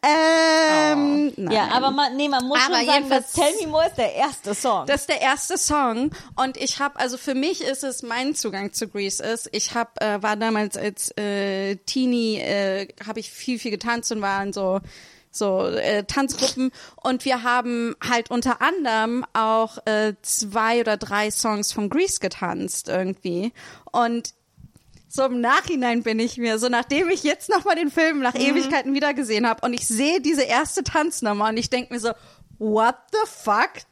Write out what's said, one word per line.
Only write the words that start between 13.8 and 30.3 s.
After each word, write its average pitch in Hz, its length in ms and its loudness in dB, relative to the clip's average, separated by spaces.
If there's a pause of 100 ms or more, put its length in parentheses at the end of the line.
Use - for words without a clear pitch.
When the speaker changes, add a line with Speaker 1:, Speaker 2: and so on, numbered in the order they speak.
Speaker 1:
und 214 100 -4
war 196 220 -2
in 202 100 -4
so, 190 260 0 (520)
so, 190 360 0
äh, - 380 0
Tanzgruppen 262 680 -2 (240)
und 254 300 -2
wir 254 180 0
haben 240 520 0 (120)
halt 240 240 0
unter 247 300 0
anderem 247 720 0
auch, 220 520 2
äh, 214 360 2
zwei 226 600 0
oder 214 160 0
drei 208 340 -2
Songs 208 420 -2
von 208 160 -2
Grease 359 300 0
getanzt 180 680 -4
irgendwie 185 640 -2 (380)
und 233 420 0 (760)
so - 120 0
im 254 180 0
Nachhinein 247 640 2
bin 220 160 0
ich 233 180 -2
mir, 226 220 0
so 247 100 0
nachdem 277 400 0
ich 370 140 0
jetzt - 260 -2
nochmal 403 260 2
den 320 140 -2
Film 320 300 2
nach 247 160 0
Speaker 2:
Mhm. 247 60 0
Speaker 1:
Ewigkeiten 277 520 2
wiedergesehen 254 540 0
hab 226 180 0
und 240 80 0
ich 240 140 -6
sehe 277 340 2
diese 285 220 2